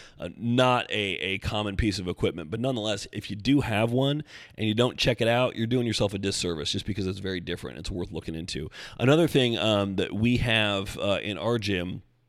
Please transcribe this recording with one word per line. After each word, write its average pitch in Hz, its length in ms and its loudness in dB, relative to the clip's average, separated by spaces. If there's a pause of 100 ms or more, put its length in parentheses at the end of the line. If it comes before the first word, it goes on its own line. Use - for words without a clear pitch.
(200)
Uh, 87 160 -6
not 123 540 2
a, 92 60 -2
a 98 420 -2
common 104 400 -2
piece 104 220 0
of 90 80 -4
equipment, 85 420 -2
but 110 100 -6
nonetheless, 110 520 -2
if - 180 -8
you 98 60 -4
do 123 260 4
have 113 300 2
one 139 320 0 (340)
and 110 100 0
you 107 60 2
don't 117 240 2
check 123 240 2
it 110 60 4
out, 123 280 4
you're 113 120 -2
doing 123 180 2
yourself 104 280 0
a 101 40 -4
disservice 90 540 -2
just 101 140 -4
because 101 200 -2
it's 95 140 -2
very 95 200 -4
different. 85 380 -8
It's 85 140 -8
worth 92 200 -6
looking 82 240 -8
into. 82 340 -6 (300)
Another 147 280 6
thing, 123 320 4
um, 101 380 2
that 95 140 0
we 117 260 2
have, 104 600 0
uh, 98 240 0
in 95 160 -4
our 113 220 0
gym 95 420 -2 (280)